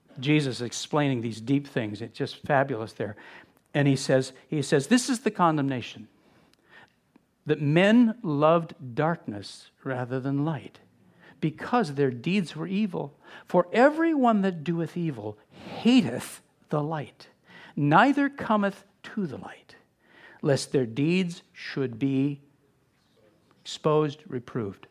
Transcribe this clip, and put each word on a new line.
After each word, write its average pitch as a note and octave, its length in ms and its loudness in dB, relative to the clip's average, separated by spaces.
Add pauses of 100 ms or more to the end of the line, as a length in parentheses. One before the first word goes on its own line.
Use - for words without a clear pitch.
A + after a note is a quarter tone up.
(220)
Jesus C#3 400 2
explaining C3+ 580 -2
these A2 220 -6
deep C#3 260 -2
things. G#2+ 340 -6
It's - 160 -14
just - 200 -8
fabulous C3+ 560 -2
there. G#2 240 -8 (560)
And C#3+ 160 4
he C3+ 80 4
says, C3 340 0 (160)
he D#3 140 -4
says, C#3 260 2
"This B3 220 2
is A#3+ 100 0
the G#3+ 120 -2
condemnation, C#3 760 -2 (1400)
that D3+ 160 0
men G3+ 600 4
loved D#3+ 520 2 (220)
darkness B2+ 760 -6 (120)
rather B2+ 380 -6
than C#3 240 -2
light." D#3 340 -8 (600)
Because D#3+ 540 -2
their C#3 160 2
deeds D#3+ 440 -2
were D#3+ 120 -10
evil. F#3+ 500 -4 (280)
For - 280 2
everyone C#4 680 4
that F3+ 220 -2
doeth E3 320 -4
evil B2 420 -6 (420)
hateth A3 600 2 (280)
the D3+ 120 0
light, D3 460 -8 (480)
neither A#3+ 540 4
cometh G3+ 560 -2 (180)
to F#3+ 240 -6
the B2 100 -10
light, - 380 -18 (640)
lest - 300 0
their C3 140 2
deeds E3+ 560 0 (100)
should B2 480 -8
be C#3 400 0 (1200)
exposed, D3+ 640 0
reproved, A2+ 640 -8